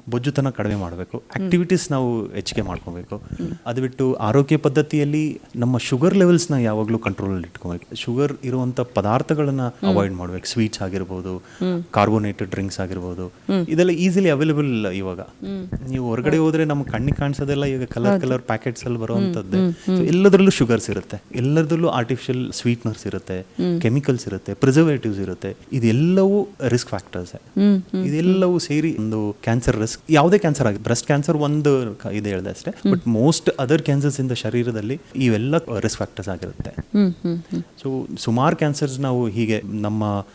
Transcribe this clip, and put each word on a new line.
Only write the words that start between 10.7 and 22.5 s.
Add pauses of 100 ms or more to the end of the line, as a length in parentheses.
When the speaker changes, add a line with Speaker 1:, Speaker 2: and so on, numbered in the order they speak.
Speaker 1:
ಆಗಿರ್ಬೋದು,
Speaker 2:
ಹ್ಮ್.
Speaker 1:
ಕಾರ್ಬೋನೇಟೆಡ್
ಡ್ರಿಂಕ್ಸ್
ಆಗಿರ್ಬೋದು,
Speaker 2:
ಹ್ಮ್.
Speaker 1:
ಇದೆಲ್ಲ
ಈಸಿಲಿ
ಅವೈಲಬಲ್
ಇವಾಗ.
Speaker 2:
ಹ್ಮ್. (220)
Speaker 1:
ನೀವು
ಹೊರಗಡೆ
Speaker 2:
ಹೌದು.
Speaker 1:
ಹೋದ್ರೆ
ನಮ್ಗೆ
ಕಣ್ಣಿಗೆ
ಕಾಣಿಸೋದೆಲ್ಲ
ಈಗ
ಕಲರ್
Speaker 2:
ಹೌದು.
Speaker 1:
ಕಲರ್
ಪ್ಯಾಕೆಟ್ಸ್
ಅಲ್ಲಿ
Speaker 2:
ಹ್ಮ್,
Speaker 1:
ಬರುವಂತದ್ದೇ.
Speaker 2:
ಹ್ಮ್,
ಹ್ಮ್.
Speaker 1:
So
ಎಲ್ಲದ್ರಲ್ಲೂ
ಶುಗರ್ಸ್
ಇರುತ್ತೆ, (120)
ಎಲ್ಲದ್ರಲ್ಲೂ
ಆರ್ಟಿಫಿಷಿಯಲ್